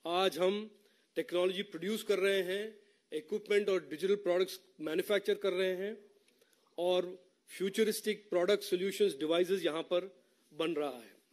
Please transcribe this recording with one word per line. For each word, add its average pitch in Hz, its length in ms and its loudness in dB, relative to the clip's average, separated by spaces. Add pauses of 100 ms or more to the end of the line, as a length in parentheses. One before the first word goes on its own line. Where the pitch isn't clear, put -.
आज 180 320 2
हम 202 420 0 (360)
टेक्नोलॉजी 180 480 0
प्रोड्यूस 196 400 -4
कर 196 160 2
रहे 196 220 2
हैं, 202 380 -4 (340)
इक्विपमेंट 202 560 0
और 175 180 0
डिजिटल 180 280 0
प्रोडक्ट्स 185 460 0 (200)
मैन्युफैक्चर 190 540 0
कर 202 180 -2
रहे 185 220 0
हैं 202 300 -8 (720)
और 180 480 0 (220)
फ्यूचरिस्टिक 208 800 -2
प्रोडक्ट 190 340 2
सॉल्यूशंस 190 520 0
डिवाइसेस 170 480 0
यहाँ 156 200 -2
पर 180 400 -4 (300)
बन 160 220 -2
रहा 143 240 -4
है। 107 160 -20 (180)